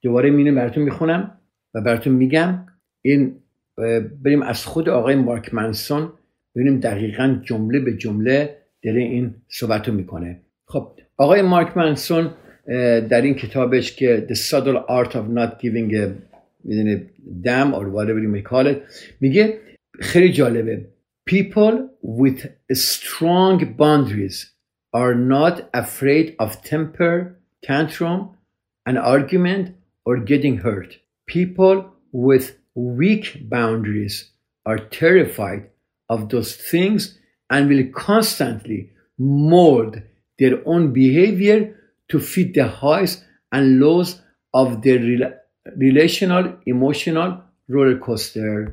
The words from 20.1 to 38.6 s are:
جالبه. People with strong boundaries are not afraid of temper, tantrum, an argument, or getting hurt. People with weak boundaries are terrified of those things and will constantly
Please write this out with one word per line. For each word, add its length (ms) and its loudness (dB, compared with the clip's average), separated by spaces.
جالبه. 540 -2
People 440 2
with 460 0
strong 840 0
boundaries 540 0
are 120 2
not 400 2
afraid 440 0
of 60 -6
temper, 420 -2
tantrum, 500 -2
an 60 0
argument, 680 0
or 80 0
getting 240 0
hurt. 240 -6
People 400 2
with 180 4
weak 240 2
boundaries 580 -4
are 120 -2
terrified 640 2
of 60 -4
those 180 -4
things 280 2
and 180 2
will 160 2
constantly 720 -2